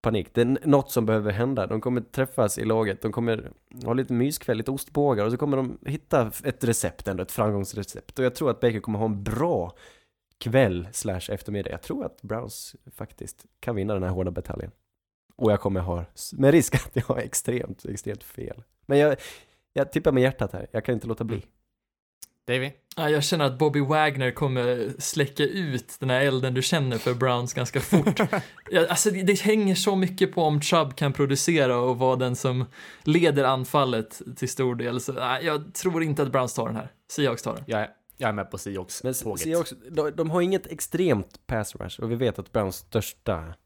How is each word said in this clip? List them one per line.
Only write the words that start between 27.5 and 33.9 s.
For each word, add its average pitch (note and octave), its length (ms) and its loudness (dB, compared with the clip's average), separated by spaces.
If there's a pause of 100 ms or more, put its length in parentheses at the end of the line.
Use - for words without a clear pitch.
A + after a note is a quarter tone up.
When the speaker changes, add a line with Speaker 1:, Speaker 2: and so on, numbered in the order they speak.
Speaker 3:
ganska B2+ 260 -2
fort. F#3+ 400 4
Speaker 2:
<laughs> - 500 -2
Speaker 3:
Ja, E3+ 180 4
alltså, F3 220 2
det, F#3+ 120 -2
det F#3+ 180 4
hänger G#3 340 4
så F#3+ 220 2
mycket F#3 380 2
på F3 80 2
om D3+ 180 4
Chubb D3+ 360 2
kan C#3+ 160 0
producera C#3 680 4
och B2 200 2
vara C3 180 4
den B2+ 200 0
som B2+ 280 0 (380)
leder D3+ 420 4
anfallet B2+ 800 2 (140)